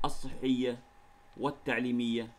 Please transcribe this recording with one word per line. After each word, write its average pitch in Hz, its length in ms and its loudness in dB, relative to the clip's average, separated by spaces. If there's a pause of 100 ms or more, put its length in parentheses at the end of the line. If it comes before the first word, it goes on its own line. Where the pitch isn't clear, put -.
الصحية 127 720 0 (580)
والتعليمية 120 1000 0